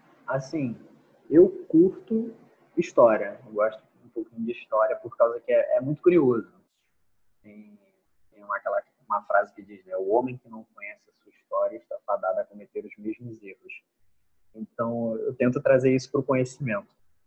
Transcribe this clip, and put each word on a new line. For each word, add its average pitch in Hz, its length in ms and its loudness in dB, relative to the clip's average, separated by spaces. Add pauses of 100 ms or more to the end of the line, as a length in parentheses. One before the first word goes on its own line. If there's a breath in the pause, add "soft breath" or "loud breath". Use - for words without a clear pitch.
(280)
Assim, 135 480 -6 (540)
eu 175 380 6
curto 220 680 2 (420)
história. 107 720 2
Eu 110 80 -20
gosto 107 300 -2 (200)
um 120 60 -20
pouquinho 113 360 -10
de 117 60 -6
história 110 440 -2
por - 200 -14
causa 117 240 0
que - 120 -6
é, 120 260 2
é 123 40 0
muito 143 200 -4
curioso. 135 500 4 (920)
Tem, 104 380 -20 (520)
tem 101 120 -20
uma, 101 140 -6
aquela, 101 240 -4 (260)
uma 104 160 -2
frase 101 300 0
que 107 80 -20
diz, 98 240 -20
né, 92 100 -8
"O 95 140 -4
homem 127 280 0
que 123 120 -20
não 113 140 -16
conhece - 460 -20
a - 140 -20
sua 104 80 -20
história 101 460 -4
está 104 280 -14
fadado 98 340 -4
a 101 60 -4
cometer 104 380 -14
os 104 140 -18
mesmos 110 460 -12
erros." - 400 -20 (680)
Então, 117 640 -6
eu 113 160 -6
tento 127 280 0
trazer 131 340 4
isso 131 160 -4
pro 139 120 -2
conhecimento. 127 680 -4 (340)